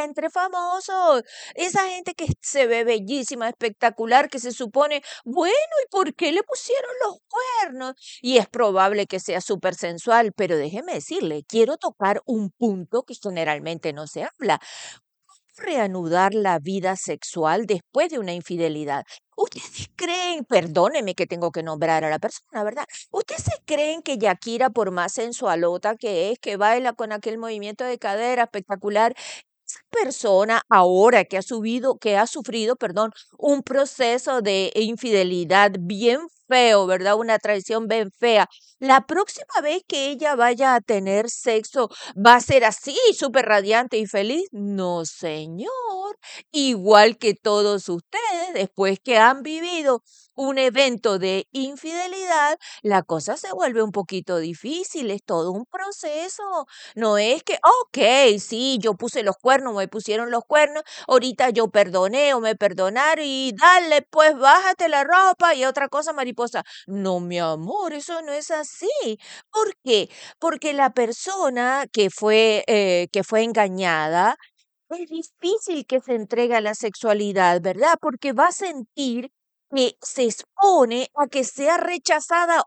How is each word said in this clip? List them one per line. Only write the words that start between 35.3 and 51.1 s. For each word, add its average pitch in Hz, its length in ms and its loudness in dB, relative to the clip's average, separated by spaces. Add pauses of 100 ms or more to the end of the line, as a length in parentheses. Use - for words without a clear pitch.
bien 214 400 0 (280)
feo, 226 380 6
¿verdad? 185 300 2
Una 226 220 0
traición 214 500 -2
bien 214 220 -2
fea. 220 360 2 (320)
La 269 280 4
próxima 403 560 -4
vez 302 260 -2
que 277 220 -4
ella 294 260 -2
vaya 247 380 4
a 233 60 2
tener 202 500 0
sexo, 226 580 -2 (260)
¿va 233 220 8
a 240 40 6
ser 254 240 4
así, 240 320 -2 (180)
súper 262 320 0
radiante 214 520 2
y 220 80 -2
feliz? 233 460 -2
No, 190 540 -4
señor. 165 640 -8 (840)
Igual 220 640 6
que 208 160 0
todos 208 540 0
ustedes, 359 640 -6
después 196 480 -2
que 240 160 2
han 254 240 6
vivido 311 600 -2 (320)
un 269 240 -4
evento 247 600 2